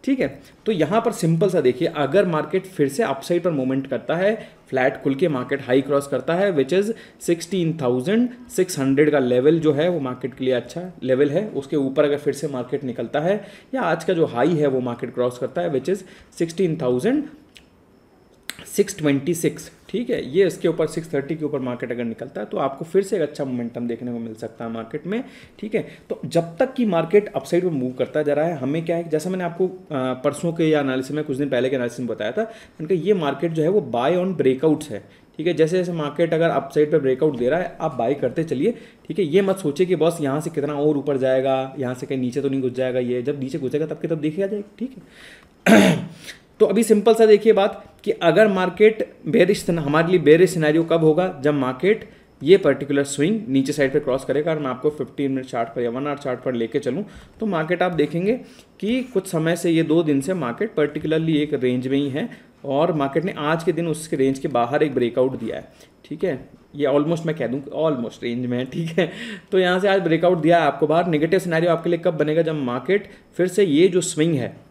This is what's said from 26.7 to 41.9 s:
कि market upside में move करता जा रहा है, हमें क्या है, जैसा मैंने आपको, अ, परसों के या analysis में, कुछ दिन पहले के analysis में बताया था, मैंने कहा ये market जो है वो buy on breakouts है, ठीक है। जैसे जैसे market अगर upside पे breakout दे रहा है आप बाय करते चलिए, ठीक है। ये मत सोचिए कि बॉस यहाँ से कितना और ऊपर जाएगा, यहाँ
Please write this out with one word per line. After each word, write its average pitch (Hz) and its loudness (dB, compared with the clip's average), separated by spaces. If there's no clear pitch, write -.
कि 240 0
market 185 2
upside 175 -2
में 180 0
move 127 -2
करता 135 -2
जा 147 0
रहा 147 2
है, 170 -2
हमें 143 -4
क्या 170 -2
है, 170 -6
जैसा 156 -2
मैंने 185 -4
आपको, 175 -2
अ, 180 -6
परसों 135 -2
के 160 2
या 151 4
analysis 131 -2
में, 151 -4
कुछ 143 -4
दिन 139 -2
पहले 127 0
के 139 0
analysis 120 -4
में 123 -6
बताया 107 -4
था, 208 -4
मैंने 190 -6
कहा 160 -2
ये 208 4
market 170 0
जो 160 0
है 160 2
वो 175 0
buy 143 2
on 180 -2
breakouts 143 2
है, 101 -10
ठीक 156 -2
है। 156 0
जैसे 156 2
जैसे 180 0
market 160 0
अगर 165 2
upside 147 0
पे 160 4
breakout 135 0
दे 120 0
रहा 160 2
है - -6
आप 156 -4
बाय 123 0
करते 143 -2
चलिए, 160 0
ठीक 160 -4
है। 190 2
ये 165 2
मत 190 0
सोचिए 165 -2
कि 180 2
बॉस 165 2
यहाँ 143 -2
से 175 -6
कितना 147 -4
और 147 2
ऊपर 139 -2
जाएगा, 131 0
यहाँ 127 -4